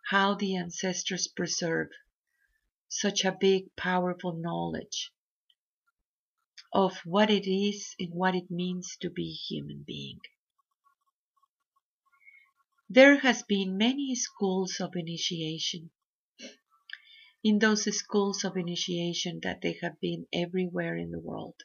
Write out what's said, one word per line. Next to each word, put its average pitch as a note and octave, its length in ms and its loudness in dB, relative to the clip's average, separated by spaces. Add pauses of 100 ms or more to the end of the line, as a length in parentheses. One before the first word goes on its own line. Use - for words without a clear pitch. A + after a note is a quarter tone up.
how G3 260 4
the G3 220 -2
ancestors F3+ 720 -4
preserve E3 600 -2 (1000)
such G3+ 380 -2
a F#3 120 0
big, F#3+ 260 4 (120)
powerful F3+ 560 -2
knowledge E3+ 800 -6 (1600)
of F#3+ 320 2
what G3+ 240 4
it G3 180 2
is G3+ 540 -2
and E3+ 140 -6
what F#3 200 2
it F3+ 160 -4
means F3+ 480 -6
to F3+ 120 -6
be E3+ 220 -6
a - 200 -10
human C#3+ 340 -10
being. C#3 320 -12 (2750)
There C4+ 300 10
has B3+ 240 2
been F#3+ 340 0
many C4 380 2
schools F#3+ 680 -2
of F3+ 160 -6
initiation. E3 920 -6 (1500)
In G#3+ 140 6
those G#3+ 260 4 (100)
schools G3+ 500 -2
of F#3 120 -4
initiation F3 840 -4
that - 180 -6
they E3+ 220 -4
have E3+ 180 -8
been E3+ 320 -4
everywhere F3 640 -2
in E3+ 140 -6
the E3 100 -8
world. E3 440 -10